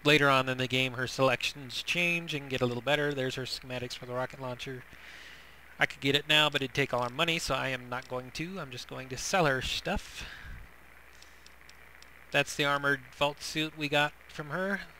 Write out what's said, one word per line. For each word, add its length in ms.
later 240
on 180
in 100
the 100
game, 260
her 120
selections 760
change 500
and 160
get 120
a 40
little 160
better. 320
There's 220
her 80
schematics 500
for 120
the 80
rocket 280
launcher. 420
I 80
could 140
get 160
it 140
now, 200
but 120
it'd 140
take 180
all 80
our 80
money, 300
so 160
I 140
am 200
not 180
going 240
to. 280
I'm 120
just 160
going 220
to 80
sell 280
her 160
stuff. 640
That's 260
the 100
armored 360
vault 300
suit 340
we 120
got 240
from 220
her. 300